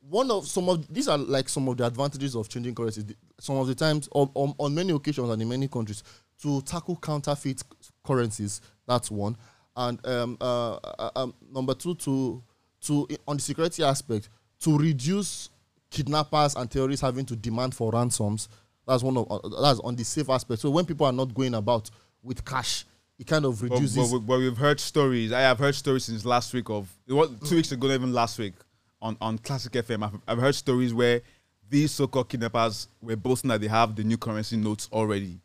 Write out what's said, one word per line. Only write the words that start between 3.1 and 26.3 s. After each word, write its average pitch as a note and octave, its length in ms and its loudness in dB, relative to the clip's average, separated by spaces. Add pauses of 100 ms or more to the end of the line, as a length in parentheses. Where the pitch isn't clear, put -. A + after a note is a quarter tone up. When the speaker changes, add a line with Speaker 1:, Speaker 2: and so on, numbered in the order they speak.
Speaker 1:
some C#3 160 -4
of C3 100 0
the C3 80 0
times, D3+ 380 0
on, C#3 220 4
on, C#3 220 0
on D3 160 -2
many F3+ 200 0
occasions C#3 360 0
and A2 140 0
in A2+ 60 -2
many C3 180 -2
countries, A2 380 -6 (380)
to C#3+ 200 0
tackle E3 340 -6
counterfeit D3 640 -4 (440)
currencies, A2 560 -2 (260)
that's B2 240 0
one. G#2+ 260 -2 (380)
And, A#2+ 320 -4
um, A#2+ 340 -2
uh, A#2+ 360 -2
uh, - 400 -8
um, B2+ 180 -4 (180)
number C3 220 -2
two, E3+ 220 -6
to, C3+ 440 -2 (420)
to, C#3+ 260 0 (180)
on D3 120 -4
the - 40 -4
security D#3+ 400 -2
aspect, C3+ 460 0 (320)
to D3+ 180 4
reduce D#3+ 720 0 (420)
kidnappers D3 640 2
and B2 160 -4
terrorists C3+ 320 0
having C3 240 0
to B2 80 -6
demand A#2 400 -2
for A2+ 160 -2
ransoms. A2+ 580 0 (380)
That's B2+ 160 2
one C3 140 0
of, A2+ 120 0
uh, - 320 -6
that's C3 200 6
on B2 160 -4
the A#2+ 80 -4
safe C3+ 260 -4
aspect. A#2+ 300 0
So D3 100 0
when E3 140 4
people D3+ 220 0
are C3 60 4
not B2+ 220 -2
going B2+ 200 0
about A2 360 0 (320)
with B2 220 -8
cash, - 400 -2 (340)
it A#2 80 -14
kind D#3 180 4
of A#2+ 160 2
Speaker 2:
But, A#2+ 120 -2
Speaker 1:
reduces. G#2+ 240 4
Speaker 2:
but B2 160 4
we, B2+ 80 2
but B2 180 4
we've B2+ 180 2
heard C#3+ 220 4
stories. B2+ 540 2
I B2 80 2
have B2+ 180 6
heard C#3 160 4
stories C3+ 300 0
since A2+ 200 -6
last A#2+ 300 2